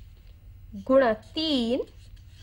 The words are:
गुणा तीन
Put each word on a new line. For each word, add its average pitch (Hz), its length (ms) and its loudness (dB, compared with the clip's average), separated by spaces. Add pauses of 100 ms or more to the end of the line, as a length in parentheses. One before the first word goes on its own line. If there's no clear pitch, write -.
(800)
गुणा 262 340 6
तीन 277 720 0 (580)